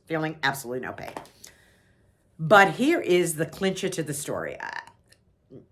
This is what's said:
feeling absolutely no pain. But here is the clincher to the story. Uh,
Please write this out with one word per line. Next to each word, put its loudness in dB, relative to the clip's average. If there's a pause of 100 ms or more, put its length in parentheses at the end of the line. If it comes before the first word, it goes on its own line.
feeling -4
absolutely -4
no -8
pain. -12 (1300)
But 8
here 2
is 2
the -2
clincher -2
to -4
the -6
story. -6
Uh, -16 (140)